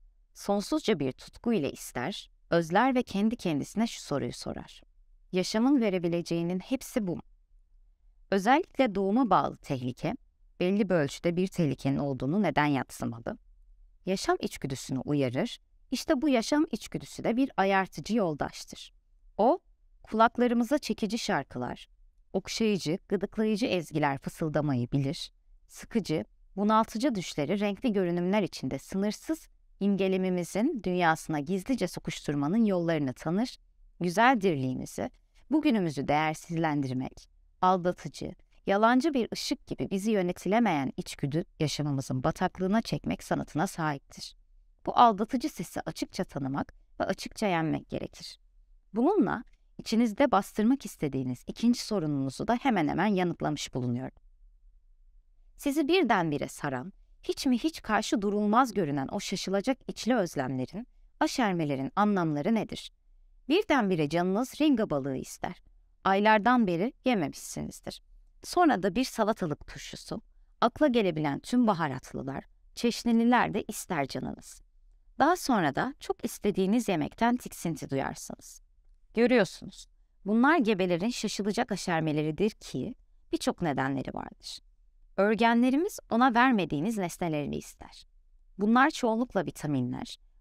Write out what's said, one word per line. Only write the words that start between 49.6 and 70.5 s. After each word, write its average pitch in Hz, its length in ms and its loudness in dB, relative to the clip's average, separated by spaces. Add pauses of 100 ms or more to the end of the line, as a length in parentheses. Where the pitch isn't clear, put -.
içinizde 233 520 2
bastırmak 214 540 2
istediğiniz 135 640 -6
ikinci 240 340 0
sorununuzu 147 680 -2
da 240 140 2
hemen 196 260 2
hemen 156 180 0
yanıtlamış 175 680 -2
bulunuyorum. 123 420 -4 (1400)
Sizi 285 320 0
birdenbire 185 600 2
saran, 139 440 -6 (300)
hiç - 240 -6
mi 247 120 4
hiç - 240 -4
karşı 208 400 0
durulmaz 208 520 2
görünen 143 380 -2
o 202 80 -4
şaşılacak 196 580 -2 (100)
içli 226 280 0
özlemlerin, 143 720 -4 (340)
aşermelerin 165 760 0
anlamları 180 580 2
nedir? 165 380 -4 (560)
Birdenbire 220 600 2
canınız 185 520 -2
ringa 254 300 4
balığı 139 260 -2
ister. - 460 -10 (420)
Aylardan 214 640 4
beri 180 260 0 (120)
yememişsinizdir. 151 1000 -4 (420)
Sonra 277 380 2
da 185 120 0
bir 254 100 0
salatalık 202 640 -2
turşusu, - 560 -12 (380)